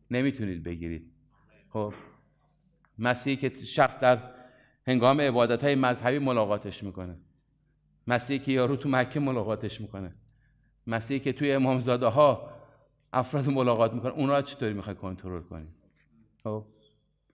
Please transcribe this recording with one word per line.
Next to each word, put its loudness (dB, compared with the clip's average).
نمی‌تونید -4
بگیرید. -10
خب، -6
مسیحی 0
که -2
شخص 0
در 6
هنگام 4
عبادت‌های 2
مذهبی 2
ملاقاتش 0
می‌کنه. -10
مسیحی -2
که -4
یارو 2
تو -6
مکه 0
ملاقاتش -4
می‌کنه. -12
مسیحی -4
که -2
توی 0
امامزاده‌ها 4
افراد 0
ملاقات 4
می‌کنه. -4
اونا 0
رو 4
چطوری -4
می‌خوای -6
کنترل -10
کنی؟ -14
خب، -6